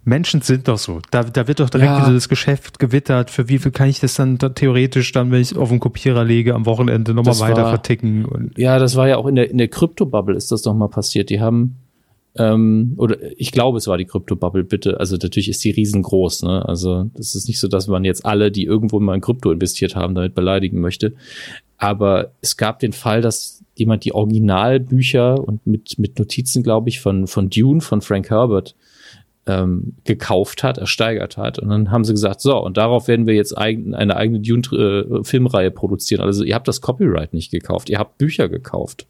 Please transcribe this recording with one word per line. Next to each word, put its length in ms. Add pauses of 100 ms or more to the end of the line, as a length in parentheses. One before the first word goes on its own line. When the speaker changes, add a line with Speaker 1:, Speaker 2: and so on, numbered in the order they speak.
Speaker 1:
Menschen 340
sind 260
doch 100
so. 320
Da, 140
da 240
wird 120
doch 120
direkt 180
Speaker 2:
Ja. 140
Speaker 1:
wieder 100
das 160
Geschäft 480
gewittert. 540
Für 180
wie 80
viel 140
kann 180
ich 100
das 140
dann 240
da 120
theoretisch 640
dann, 200
wenn 100
ich 160
auf 120
den 100
Kopierer 440
lege, 300
am 140
Wochenende 480
nochmal 160
Speaker 2:
Das 80
Speaker 1:
weiter 240
Speaker 2:
war 60
Speaker 1:
verticken? 540
Und 320
Speaker 2:
Ja, 220
das 180
war 120
ja 100
auch 80
in 80
der, 160
in 80
der 100
Krypto-Bubble 680
ist 160
das 120
nochmal 260
passiert. 420
Die 100
haben, 360 (580)
ähm, 640
oder 200 (180)
ich 160
glaube, 280
es 80
war 100
die 80
Krypto-Bubble, 580
bitte. 360
Also 160
natürlich 340
ist 140
die 80
riesengroß, 720
ne? 260
Also 460
das 180
ist 140
nicht 120
so, 80
dass 200
man 160
jetzt 240
alle, 240
die 120
irgendwo 360
mal 160
in 60
Krypto 300
investiert 440
haben, 180
damit 220
beleidigen 460
möchte. 340 (640)
Aber 500 (120)
es 160
gab 200
den 160
Fall, 280
dass 420 (100)
jemand 320
die 80
Originalbücher 1300
und 220
mit, 320
mit 220
Notizen, 420
glaub 260
ich, 140
von, 240
von 240
Dune, 320
von 200
Frank 280
Herbert, 460 (720)
ähm, 460 (120)
gekauft 580
hat, 160
ersteigert 580
hat. 220
Und 100
dann 220
haben 120
sie 100
gesagt, 280
so, 160
und 200
darauf 300
werden 200
wir 80
jetzt 200
eigen-, 380
eine 220
eigene 240
Dune, 320
äh, 520
Filmreihe 460
produzieren. 540
Also 200
ihr 120
habt 120
das 140
Copyright 540
nicht 160
gekauft, 400
ihr 80
habt 180
Bücher 320
gekauft. 600